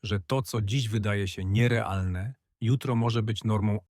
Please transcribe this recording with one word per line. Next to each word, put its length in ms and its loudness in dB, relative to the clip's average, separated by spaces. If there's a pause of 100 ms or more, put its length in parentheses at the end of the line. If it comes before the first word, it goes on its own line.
że 160 -2
to, 220 -2
co 200 -4
dziś 260 0
wydaje 400 0
się 180 -6
nierealne, 880 0 (280)
jutro 340 2
może 280 2
być 200 -4
normą. 360 2 (140)